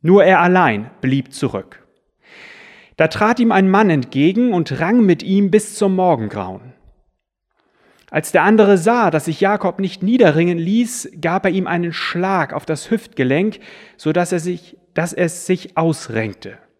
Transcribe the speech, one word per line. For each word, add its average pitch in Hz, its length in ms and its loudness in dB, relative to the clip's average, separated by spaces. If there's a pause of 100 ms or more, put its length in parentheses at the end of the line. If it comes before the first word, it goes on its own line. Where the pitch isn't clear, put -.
Nur 185 220 6
er 185 160 6
allein 165 500 2 (120)
blieb 135 320 -2
zurück. - 520 -8 (1080)
Da 160 120 2
trat 226 320 0
ihm 226 120 2
ein 190 180 4
Mann 196 200 4
entgegen 170 640 0
und 151 260 -4
rang 214 260 2
mit 185 180 2
ihm 190 280 0
bis 208 240 0
zum 196 200 0
Morgengrauen. 110 760 -4 (1400)
Als - 200 -6
der 165 120 2
andere 202 340 4
sah, 214 340 2
dass 151 140 -2
sich 160 140 -6
Jakob 196 400 -2
nicht 190 220 -6
niederringen 175 560 2
ließ, 214 540 -4 (100)
gab 175 240 -4
er 185 60 0
ihm 185 160 -2
einen 170 260 -4
Schlag 180 600 -4
auf - 120 -8
das 151 240 -8
Hüftgelenk, 175 680 -2 (380)
so 156 140 -4
dass 175 200 -2
er 180 80 -2
sich, 175 380 -10 (160)
dass 170 200 -4
es 170 320 -4
sich - 320 -4
ausrenkte. 113 800 -6 (220)